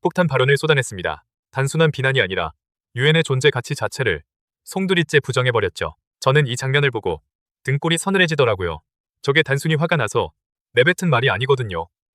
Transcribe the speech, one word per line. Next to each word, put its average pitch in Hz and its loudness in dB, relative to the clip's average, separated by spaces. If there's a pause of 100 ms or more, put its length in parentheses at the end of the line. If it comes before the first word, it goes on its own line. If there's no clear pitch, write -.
폭탄 180 0
발언을 135 2
쏟아냈습니다. 107 -2 (260)
단순한 151 0
비난이 131 0
아니라 92 -2 (420)
유엔의 151 2
존재 135 2
가치 131 -6
자체를 104 -2 (400)
송두리째 180 0
부정해버렸죠. 117 -2 (240)
저는 139 2
이 117 -4
장면을 135 0
보고 95 -4 (420)
등골이 160 0
서늘해지더라고요. 139 0 (400)
저게 147 0
단순히 143 0
화가 170 0
나서 107 -2 (440)
내뱉은 170 2
말이 127 2
아니거든요. 110 -2 (260)